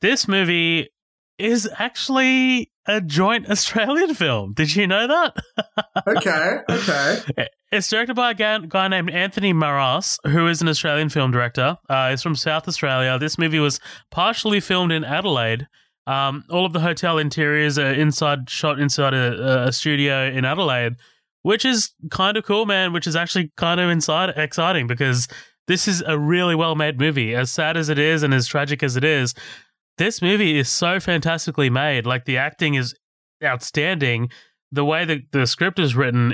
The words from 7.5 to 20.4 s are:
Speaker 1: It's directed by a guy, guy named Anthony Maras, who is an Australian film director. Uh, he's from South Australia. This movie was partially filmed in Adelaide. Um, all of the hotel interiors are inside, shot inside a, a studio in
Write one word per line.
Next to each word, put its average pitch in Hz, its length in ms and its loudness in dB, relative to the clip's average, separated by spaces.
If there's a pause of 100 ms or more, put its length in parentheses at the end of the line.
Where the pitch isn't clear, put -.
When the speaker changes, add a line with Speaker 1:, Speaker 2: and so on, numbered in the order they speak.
Speaker 1:
It's 196 160 0
directed 233 260 0
by 240 180 0
a - 20 -4
guy, 214 240 0
guy 190 300 0
named 185 220 0
Anthony 190 420 0
Maras, 143 760 2
who 165 220 4
is 165 120 0
an 165 80 2
Australian 151 400 0
film 139 220 0
director. 123 480 0 (100)
Uh, 131 220 0
he's 131 120 -4
from 165 140 -2
South 160 320 -2
Australia. 131 500 0
This 151 200 -4
movie 160 220 0
was 147 200 0 (300)
partially 208 500 0
filmed 180 320 0
in 160 120 0
Adelaide. 131 640 -2 (400)
Um, 139 440 -2
all 180 160 0
of 175 80 -4
the 175 60 0
hotel 170 360 0
interiors 151 640 0
are 139 140 2
inside, 143 580 0
shot 147 300 -2
inside 139 340 2
a, 123 540 0
a 127 40 -2
studio 143 560 0
in 131 160 -2